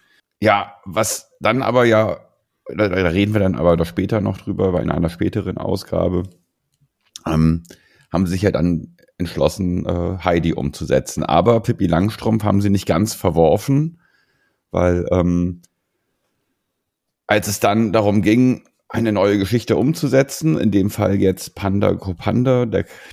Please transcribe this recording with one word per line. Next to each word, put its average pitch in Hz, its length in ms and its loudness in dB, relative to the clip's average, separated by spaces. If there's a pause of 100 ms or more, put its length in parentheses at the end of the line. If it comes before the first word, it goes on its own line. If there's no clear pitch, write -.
(420)
Ja, 101 340 0 (100)
was - 460 -4 (100)
dann 117 200 0
aber 120 220 2
ja, 110 380 2 (520)
da, 101 140 0
da 90 220 0
reden 101 240 0
wir 104 80 0
dann 92 140 0
aber 85 200 4
noch 82 100 0
später 98 360 -2
noch 98 160 -2
drüber, 98 360 -4
weil 85 100 -2
in - 80 -2
einer 82 180 -2
späteren 95 480 -4
Ausgabe, 90 680 -2 (1040)
ähm, 80 360 2 (480)
haben 90 140 0
sie 85 80 -2
sich 92 100 -4
ja 98 80 2
dann 82 440 -2 (220)
entschlossen, 87 680 -2
äh, 87 380 -4
Heidi 85 300 2
umzusetzen. 69 680 -4
Aber 110 380 2
Pippi 101 260 -2
Langstrumpf 107 560 0
haben 101 180 2
sie 101 80 0
nicht 98 160 0
ganz 95 280 0
verworfen, 98 840 0 (720)
weil, 87 400 0
ähm, 87 500 0 (1700)
als 104 200 0
es 98 120 -4
dann 107 340 2
darum 104 280 2
ging, 123 420 2 (240)
eine 113 240 -2
neue 101 260 2
Geschichte 101 400 0
umzusetzen, 139 800 0
in 107 140 0
dem 98 180 2
Fall 101 260 0
jetzt 95 380 -2
Panda 101 380 0
Go 92 240 -6
Panda, 123 500 0
der, 95 200 -2 (280)